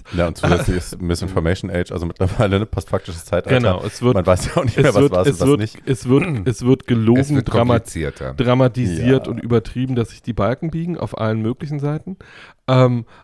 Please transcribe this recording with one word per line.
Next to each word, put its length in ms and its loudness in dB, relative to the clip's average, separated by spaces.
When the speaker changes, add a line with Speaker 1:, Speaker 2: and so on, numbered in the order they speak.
Speaker 1:
Ja, 140 0
und 100 -6
zusätzlich 400 0
ist 240 -10
Speaker 2:
<laughs> 0 -
Speaker 1:
Misinformation 720 -2
Age, 200 -4
also 160 -6
mittlerweile, 520 0
ne, 60 -2
postfaktisches 600 -6
Zeitalter. 340 0
Speaker 2:
Genau, 260 0
es 160 -10
wird, 140 4
Speaker 1:
Man 100 0
weiß 220 2
ja 100 -2
auch 80 0
nicht 120 -2
Speaker 2:
es 60 4
Speaker 1:
mehr, 120 4
was 60 4
Speaker 2:
wird, 120 4
Speaker 1:
wahr 120 4
ist 100 2
Speaker 2:
es 0 -
Speaker 1:
und 60 -4
was 60 2
Speaker 2:
wird, 120 4
Speaker 1:
nicht. 260 -6
Speaker 2:
es 240 -2
wird, 380 2
es 180 -2
wird 220 2
gelogen, 340 4
Speaker 3:
Es 120 -2
wird 180 0
Speaker 2:
dramat-, 320 2
Speaker 3:
komplizierter. 500 -8
Speaker 2:
dramatisiert 920 2
Speaker 1:
Ja. 60 -6
Speaker 2:
und 80 -6
übertrieben, 560 -2
dass 140 -2
sich 120 -20
die 120 -8
Balken 360 -2
biegen 280 -6
auf 200 -8
allen 240 -2
möglichen 380 -6
Seiten. 380 -6
Ähm, 380 4